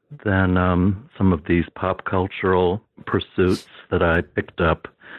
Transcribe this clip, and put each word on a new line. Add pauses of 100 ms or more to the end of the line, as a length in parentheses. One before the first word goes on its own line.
(240)
than,
um, (100)
some
of
these (100)
pop
cultural (260)
pursuits (240)
that
I
picked
up (320)